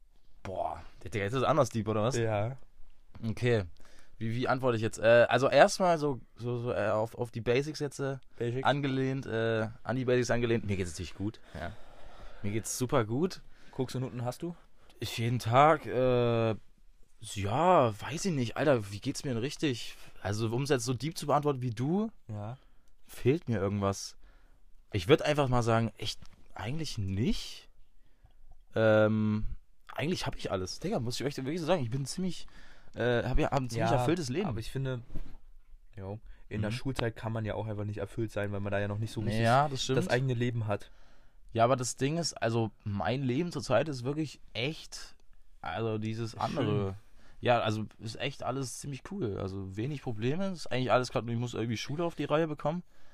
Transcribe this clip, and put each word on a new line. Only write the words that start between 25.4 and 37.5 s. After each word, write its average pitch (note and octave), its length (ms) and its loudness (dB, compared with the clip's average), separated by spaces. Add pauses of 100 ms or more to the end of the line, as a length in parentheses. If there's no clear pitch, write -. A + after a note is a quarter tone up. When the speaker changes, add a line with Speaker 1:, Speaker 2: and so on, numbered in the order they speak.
Speaker 1:
mal B2 140 4
sagen, A2+ 380 4
echt, - 200 -6 (360)
eigentlich B2+ 420 -4
nicht. G2+ 720 -2 (1080)
Ähm, G#2+ 680 6 (480)
eigentlich D3+ 320 -2
hab B2 100 -4
ich - 160 -4
alles. F#2 280 -2
Digga, F#3+ 200 -2
muss A2+ 200 -2
ich A#2 60 -2
euch C#3 120 -2
wirklich C#3 220 -4
so D#3 80 -2
sagen, E3 160 4
ich A2 80 -2
bin C3+ 140 -2
ziemlich, F3+ 420 -4 (480)
äh, A#2+ 280 2
hab B2+ 140 4
ja, D3+ 140 4
hab C#3 100 2
ein B2 80 -4
ziemlich A2+ 220 0
Speaker 2:
Ja, C3+ 60 4
Speaker 1:
erfülltes D3+ 320 2
Leben. F3 180 -2
Speaker 2:
aber G#2+ 120 -4
ich - 120 -4
finde, C3 300 -2 (920)
jo, G2 240 -10 (300)
in A2 120 -2
der G#2 100 0
Speaker 1:
Mhm. A#2 40 -4
Speaker 2:
Schulzeit A#2+ 400 -2
kann A2+ 160 -6
man A2+ 140 -2
ja G2+ 80 -2